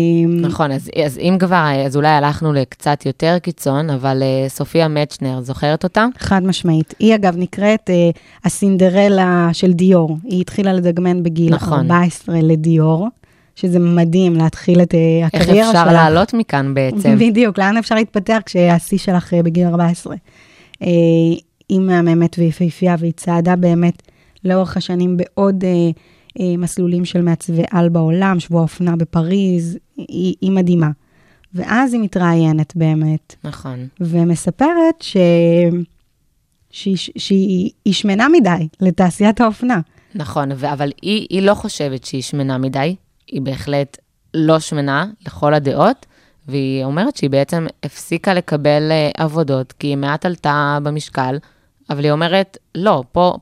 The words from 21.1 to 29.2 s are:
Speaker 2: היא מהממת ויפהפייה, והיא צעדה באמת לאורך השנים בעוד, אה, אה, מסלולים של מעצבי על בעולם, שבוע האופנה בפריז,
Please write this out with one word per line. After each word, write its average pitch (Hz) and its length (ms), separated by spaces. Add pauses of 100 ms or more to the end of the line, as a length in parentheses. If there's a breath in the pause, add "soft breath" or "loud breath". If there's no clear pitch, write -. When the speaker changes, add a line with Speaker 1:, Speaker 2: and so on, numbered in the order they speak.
Speaker 2:
היא 190 100
מהממת 170 600
ויפהפייה, 170 600
והיא 165 140
צעדה 170 420
באמת 175 460 (440 soft breath)
לאורך 185 320
השנים 180 400
בעוד, 196 460
אה, 185 60 (720 soft breath)
אה, 180 180
מסלולים 175 480
של 175 160
מעצבי 170 500
על 170 180
בעולם, 170 500
שבוע 170 200
האופנה 170 360
בפריז, 170 800 (200)